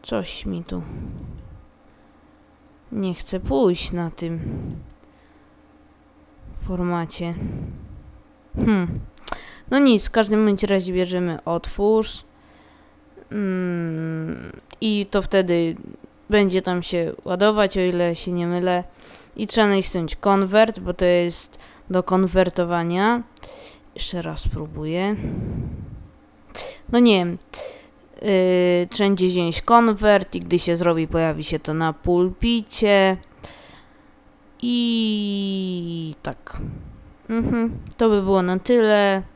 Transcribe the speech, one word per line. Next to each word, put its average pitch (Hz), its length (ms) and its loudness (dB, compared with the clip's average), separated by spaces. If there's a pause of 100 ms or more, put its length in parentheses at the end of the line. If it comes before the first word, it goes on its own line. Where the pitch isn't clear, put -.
Coś - 440 -8
mi 90 180 -6
tu... 175 180 -8 (2000)
Nie 190 220 -4
chce - 260 -8
pójść 220 520 0
na 170 180 -4
tym... 165 300 -8 (2250)
formacie. 175 720 -4 (1200)
Hmm. 190 440 0 (680)
No 262 80 4
nic, 254 300 4
w - 20 -6
każdym 214 360 4
bądź 202 160 2
razie 190 300 0
bierzemy 180 520 -2
otwórz. 202 800 0 (1080)
Mm, 165 1200 -4 (280)
i 208 300 0
to 196 120 0
wtedy 175 540 2 (540)
będzie 196 320 4
tam 180 200 -2
się 170 300 -2 (120)
ładować, 202 540 2
o - 20 0
ile 175 360 0
się - 160 -8
nie 175 140 -2
mylę. 180 380 0 (520)
I 214 100 -4
trzeba 214 200 4
nacisnąć 185 500 0
konwert, 202 640 4
bo 180 140 -6
to 180 100 0
jest 175 540 0 (320)
do 185 120 2
konwertowania. 180 1200 2 (720)
Jeszcze - 280 -8
raz 160 180 -8
spróbuję. 160 760 -4 (1800)
No 240 60 6
nie 233 200 8
wiem. 175 200 -2 (840)
Yy, 180 680 2
trzeba 202 200 2
gdzieś 185 220 2
wziąć 170 300 -2
konwert 214 720 4
i 180 60 -4
gdy 175 180 0
się 170 180 0
zrobi, 170 320 0
pojawi 160 360 0
się 156 140 -4
to 156 160 -4
na 160 180 0
pulpicie. 190 1200 2 (1500)
I 196 1600 -2
tak. - 360 -12 (720)
Mhm, 226 480 -2 (180)
to 226 120 4
by 208 140 4
było 190 200 2
na 180 160 0
tyle. 208 640 4 (140)